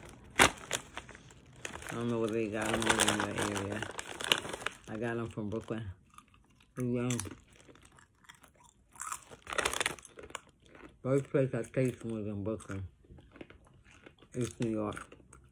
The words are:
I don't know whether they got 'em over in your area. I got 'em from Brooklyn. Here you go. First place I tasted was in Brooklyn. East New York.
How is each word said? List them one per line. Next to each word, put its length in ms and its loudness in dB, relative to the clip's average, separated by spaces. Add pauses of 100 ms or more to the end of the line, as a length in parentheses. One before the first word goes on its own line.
(380)
I 100 12 (1400)
don't 160 -2
know 120 2
whether 120 2
they 160 2
got 240 0
'em 80 2
over 320 6
in 60 2 (180)
your 100 2 (120)
area. 220 -2 (1080)
I 80 -4
got 220 0
'em 100 -2
from 220 -4
Brooklyn. 340 -4 (920)
Here 100 -2
you 220 2
go. 80 0 (3750)
First 280 4
place 240 4
I 80 0
tasted 480 2
was 160 -2
in 160 -2
Brooklyn. 460 -4 (1500)
East 240 -2
New 100 2
York. 460 -2 (360)